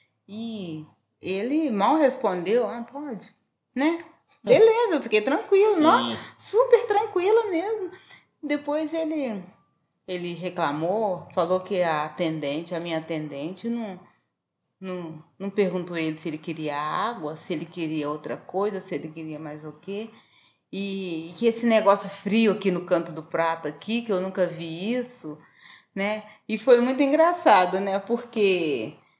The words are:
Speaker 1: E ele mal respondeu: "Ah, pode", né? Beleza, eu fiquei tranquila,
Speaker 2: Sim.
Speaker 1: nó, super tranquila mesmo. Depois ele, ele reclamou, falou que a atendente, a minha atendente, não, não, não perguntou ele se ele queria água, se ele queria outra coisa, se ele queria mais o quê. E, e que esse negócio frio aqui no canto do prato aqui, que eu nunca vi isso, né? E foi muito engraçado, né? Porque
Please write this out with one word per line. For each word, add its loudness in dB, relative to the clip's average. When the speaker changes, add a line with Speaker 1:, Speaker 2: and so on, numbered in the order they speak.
Speaker 1:
E -10
ele -2
mal 4
respondeu: 2
"Ah, -8
pode", -10
né? 0
Beleza, 6
eu 0
fiquei 2
tranquila, 4
Speaker 2:
Sim. 2
Speaker 1:
nó, 4
super 4
tranquila 2
mesmo. -2
Depois -2
ele, -4
ele -6
reclamou, -2
falou 2
que -2
a 0
atendente, -4
a -4
minha -4
atendente, -6
não, -6
não, -10
não -6
perguntou -2
ele -2
se -8
ele -6
queria -6
água, -4
se -8
ele -6
queria -4
outra -6
coisa, -4
se -8
ele -8
queria -12
mais -12
o -14
quê. -10
E, -6
e -18
que -2
esse 0
negócio 4
frio 2
aqui 0
no -2
canto 0
do -10
prato -2
aqui, -4
que -4
eu 0
nunca 0
vi -6
isso, -8
né? -4
E -2
foi 8
muito 2
engraçado, 6
né? 0
Porque 0